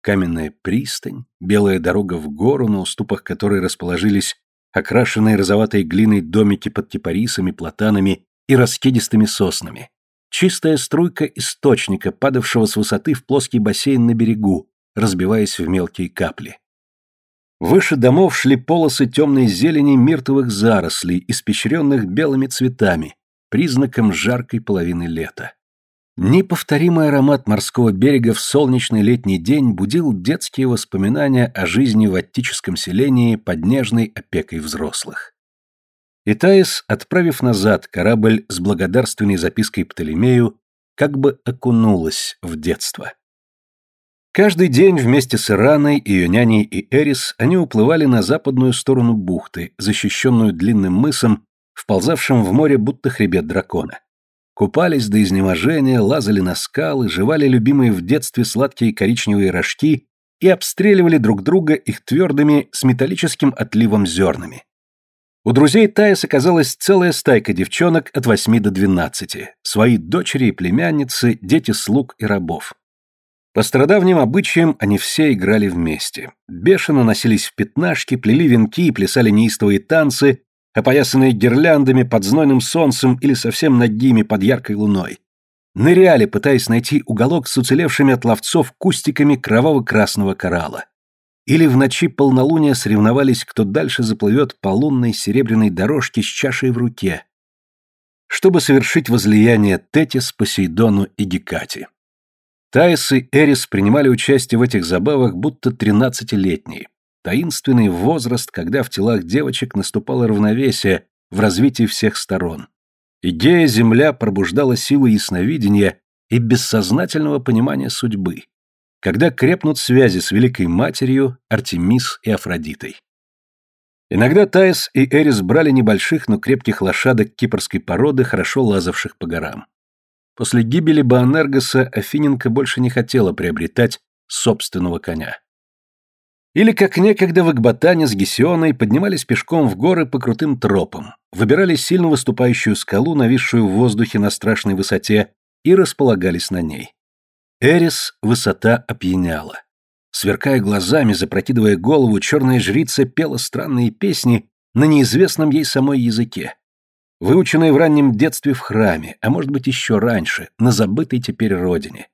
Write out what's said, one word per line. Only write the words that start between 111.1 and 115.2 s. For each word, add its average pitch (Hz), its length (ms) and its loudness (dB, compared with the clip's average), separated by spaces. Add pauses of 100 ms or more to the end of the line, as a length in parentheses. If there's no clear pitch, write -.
в 95 100 -4
развитии 107 460 2
всех - 300 -2
сторон. 87 520 -8 (540)
Игея 127 440 2
Земля 117 460 4
пробуждала 117 640 -2
силы 135 340 2
ясновидения 101 880 0 (280)